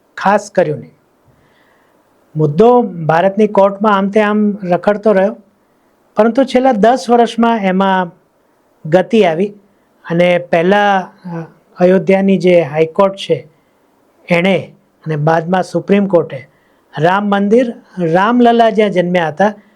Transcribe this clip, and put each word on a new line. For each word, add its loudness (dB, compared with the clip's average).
ખાસ -2
કર્યું -2
નહીં. -20
મુદ્દો 2
ભારતની -2
કોર્ટમાં 0
આમ 0
તે 0
આમ -2
રખડતો 0
રહ્યો, 0
પરંતુ 2
છેલ્લા 0
દસ 2
વર્ષમાં 0
એમાં 0
ગતિ 2
આવી -2
અને 2
પહેલા, 0
અ, -14
અયોધ્યાની 2
જે 2
હાઈકોર્ટ -2
છે -6
એણે -2
અને -6
બાદમાં 0
સુપ્રીમ -2
કોર્ટે -2
રામ 0
મંદિર 0
રામલલા 2
જ્યાં 0
જન્મ્યા 0
હતા 0